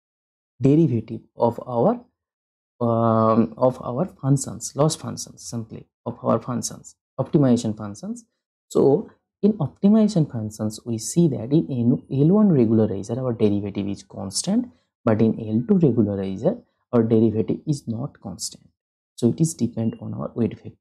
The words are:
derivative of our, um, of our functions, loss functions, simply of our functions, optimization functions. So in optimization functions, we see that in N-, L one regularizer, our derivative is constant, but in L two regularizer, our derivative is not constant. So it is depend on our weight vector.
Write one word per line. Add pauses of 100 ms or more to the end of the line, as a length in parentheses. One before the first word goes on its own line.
(600)
derivative (140)
of
our, (800)
um,
of
our
functions,
loss
functions,
simply (200)
of
our
functions, (220)
optimization
functions. (420)
So (320)
in
optimization
functions,
we
see
that
in
N-,
L
one
regularizer,
our
derivative
is
constant, (360)
but
in
L
two
regularizer, (300)
our
derivative
is
not
constant. (460)
So
it
is
depend
on
our
weight
vector.